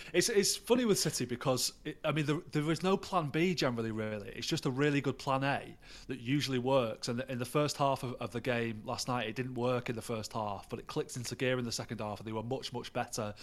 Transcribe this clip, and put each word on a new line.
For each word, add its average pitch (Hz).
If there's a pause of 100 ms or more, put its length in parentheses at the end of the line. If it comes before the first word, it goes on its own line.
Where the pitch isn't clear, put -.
(140)
it's, 175
it's 202
funny 247
with 202
City 143
because, 127 (100)
it, 151
I 156
mean, 147
there, 151 (140)
there 151
is 156
no 190
plan 175
B 170
generally, 117
really. 107
It's 117
just 160
a -
really 143
good 131
plan 135
A 135 (320)
that 127
usually 131
works. 123
And 123
in 127
the 123
first 147
half 139
of, 127
of 120
the 117
game 117
last 117
night, 123
it 110
didn't 127
work 123
in 120
the 110
first 110
half, 104
but 117
it -
clicked -
into 120
gear 127
in 123
the 113
second 113
half 104
and 104
they 110
were 110
much, 127
much -
better. 110